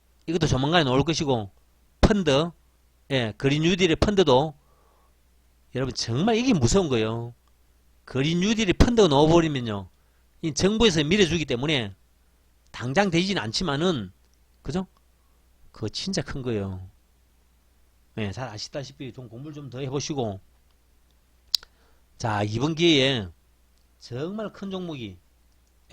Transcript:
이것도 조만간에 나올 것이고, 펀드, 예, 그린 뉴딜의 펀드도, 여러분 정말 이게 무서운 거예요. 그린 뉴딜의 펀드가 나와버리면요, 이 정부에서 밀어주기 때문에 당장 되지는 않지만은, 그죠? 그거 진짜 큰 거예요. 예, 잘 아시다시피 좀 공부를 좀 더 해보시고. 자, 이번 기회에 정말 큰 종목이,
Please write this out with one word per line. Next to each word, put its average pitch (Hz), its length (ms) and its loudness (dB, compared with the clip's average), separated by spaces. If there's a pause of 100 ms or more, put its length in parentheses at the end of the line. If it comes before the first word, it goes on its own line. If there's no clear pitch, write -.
(280)
이것도 160 200 0
조만간에 147 360 2
나올 135 200 4
것이고, 139 480 0 (500)
펀드, 170 500 4 (600)
예, 120 260 -2
그린 143 260 0
뉴딜의 170 340 4
펀드도, 156 600 4 (1200)
여러분 127 180 -4
정말 175 440 0
이게 254 160 2
무서운 175 340 2
거예요. 117 480 -2 (680)
그린 156 340 -2
뉴딜의 208 340 0
펀드가 226 360 4
나와버리면요, 139 800 2 (520)
이 160 120 -4
정부에서 196 500 2
밀어주기 165 420 2
때문에 127 480 -4 (800)
당장 139 340 -2
되지는 175 320 0
않지만은, 139 680 -2 (500)
그죠? 175 240 -6 (880)
그거 - 160 -10
진짜 190 340 -6
큰 - 200 -8
거예요. 98 480 -6 (1300)
예, 104 160 -4
잘 127 160 -10
아시다시피 127 640 -12
좀 127 160 -18
공부를 139 260 -16
좀 143 140 -14
더 117 100 -12
해보시고. 135 640 -6 (1800)
자, 107 260 -2
이번 117 320 -4
기회에 135 540 2 (720)
정말 185 500 -10
큰 196 200 -14
종목이, 151 460 -10 (760)